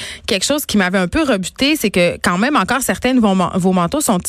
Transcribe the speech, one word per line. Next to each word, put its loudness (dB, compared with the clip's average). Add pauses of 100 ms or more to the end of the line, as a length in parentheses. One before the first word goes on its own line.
(260)
quelque -2
chose -2
qui -2
m'avait 2
un 0
peu 0
rebuté, 0
c'est -2
que 2
quand 0
même 0
encore 0
certains -2
de 4
vos 4
man-, 2
vos 2
manteaux 0
sont 0